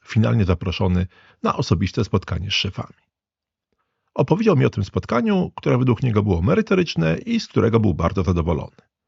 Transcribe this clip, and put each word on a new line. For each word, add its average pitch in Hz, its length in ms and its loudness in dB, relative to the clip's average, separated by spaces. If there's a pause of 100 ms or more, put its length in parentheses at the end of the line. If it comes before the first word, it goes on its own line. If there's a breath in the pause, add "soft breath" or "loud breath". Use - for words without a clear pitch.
finalnie 113 400 2
zaproszony 90 640 0 (360 soft breath)
na - 140 -2
osobiste 98 460 -2
spotkanie 95 480 -4
z - 20 -2
szefami. - 460 -8 (1120)
Opowiedział 185 420 2
mi 127 100 4
o 107 40 2
tym - 140 -2
spotkaniu, 196 720 -2
które 135 220 0
według 123 260 0
niego 107 200 0
było 92 180 2
merytoryczne 170 760 0
i 233 220 -4
z - 80 -6
którego 107 320 2
był 104 140 2
bardzo 82 300 -2
zadowolony. 82 540 -2 (300)